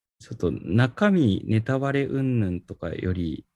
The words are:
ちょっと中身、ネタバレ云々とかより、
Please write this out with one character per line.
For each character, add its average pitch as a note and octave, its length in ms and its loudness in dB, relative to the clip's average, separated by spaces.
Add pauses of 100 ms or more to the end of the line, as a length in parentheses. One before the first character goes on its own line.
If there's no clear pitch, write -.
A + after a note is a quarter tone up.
(200)
ち - 100 -20
ょ A#2+ 40 -12
っ - 20 -12
と E2 160 0
中 B2 580 2
身、 C#3 360 4
ネ A2 140 2
タ C3 180 -2
バ C#3 140 -2
レ C#3 120 2
云 C3 360 0
々 F2+ 200 0
と - 140 -16
か E2+ 160 -8
よ F#2 220 -2
り、 E2+ 440 -4